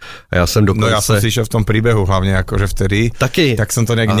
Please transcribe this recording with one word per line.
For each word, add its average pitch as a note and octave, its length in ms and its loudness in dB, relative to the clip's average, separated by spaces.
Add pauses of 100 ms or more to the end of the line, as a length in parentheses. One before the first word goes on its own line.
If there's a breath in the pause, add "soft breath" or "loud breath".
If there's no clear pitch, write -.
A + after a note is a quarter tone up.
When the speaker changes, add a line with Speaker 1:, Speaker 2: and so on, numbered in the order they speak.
(320 loud breath)
Speaker 1:
A - 40 -2
já F2 120 2
jsem - 140 0
Speaker 2:
No, G2 120 2
Speaker 1:
dokonce A2 200 0
Speaker 2:
ja G#2 80 0
som G#2+ 160 0
si A2 100 0
išiel A2 180 -2
v - 40 -8
tom A2 160 0
príbehu A2 400 2
hlavne F#2+ 320 0
akože F#2+ 320 0
vtedy. G#2 480 0
Speaker 1:
Taky. C3 400 0
Speaker 2:
Tak A2 160 -2
som A#2 120 0
to A#2 100 0
nejak A2+ 140 0
Speaker 1:
Ano. G#2+ 100 2